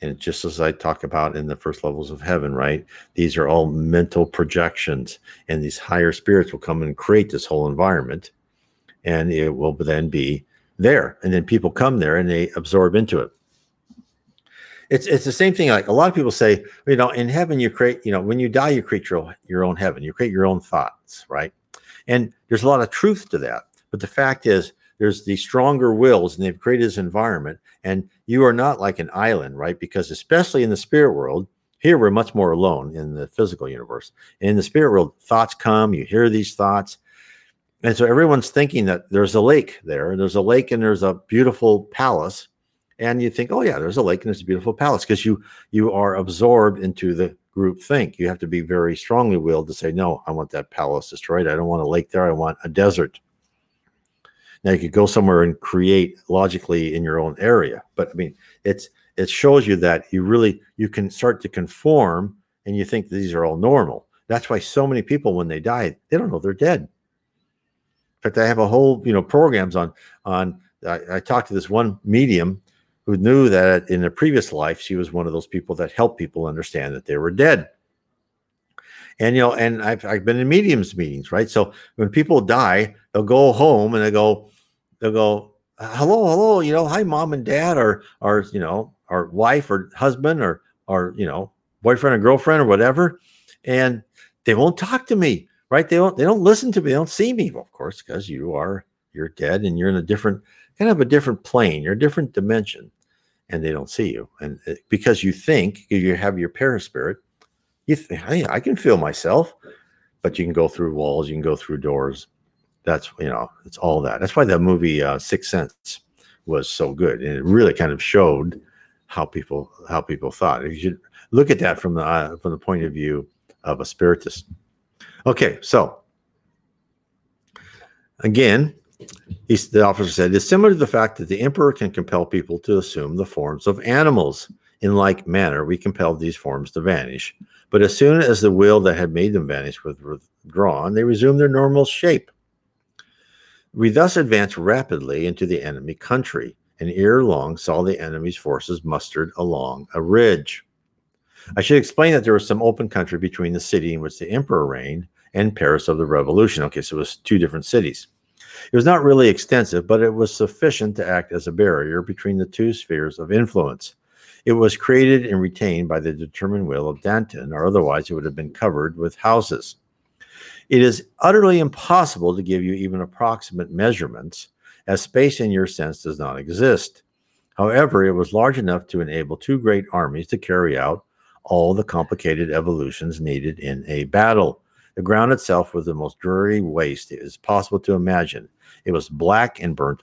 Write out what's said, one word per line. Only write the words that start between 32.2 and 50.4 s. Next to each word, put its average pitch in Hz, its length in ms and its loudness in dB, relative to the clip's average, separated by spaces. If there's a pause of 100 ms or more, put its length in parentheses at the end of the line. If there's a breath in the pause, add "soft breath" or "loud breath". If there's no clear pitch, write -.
more 95 160 2
alone 80 460 0
in 76 180 -10
the 71 140 -12
physical 87 400 -4
universe. 64 420 -14 (300 soft breath)
In 104 160 2
the 98 60 2
spirit 151 280 2
world, 90 300 4
thoughts 113 340 0
come, 107 400 2
you 71 100 -4
hear 117 240 2
these 107 280 -2
thoughts. 101 420 -2 (840 soft breath)
And 113 120 0
so 120 100 4
everyone's 139 440 4
thinking 139 360 0
that 90 240 -2
there's 98 260 2
a 107 40 4
lake 135 440 4
there, 78 260 -6
and 95 100 -4
there's 92 140 -2
a 101 60 2
lake 120 320 2
and 113 100 -2
there's 104 220 0
a 92 240 -2
beautiful 113 640 2
palace. 95 560 -2 (500)
And 120 240 -2
you 120 80 -2
think, 123 220 -6
"Oh 226 80 -2
yeah, 185 180 0
there's 87 200 -4
a 135 40 4
lake 92 200 0
and - 40 -12
there's 98 160 -6
a 90 40 -20
beautiful 92 280 -4
palace," 139 300 -2
'cause - 200 0
you, 107 160 0 (300 loud breath)
you 107 220 2
are 98 240 0
absorbed 98 640 2
into 92 320 -2
the, 90 220 -4 (220)
group 92 220 -2
think. 127 380 -2
You 87 100 -2
have 90 100 -6
to 87 80 -10
be 85 160 -4 (140)
very 85 200 0
strongly 117 400 0
willed 80 320 -2
to 80 60 -12
say, 80 180 -6
"No, 85 340 -2
I 80 60 -6
want 80 180 -8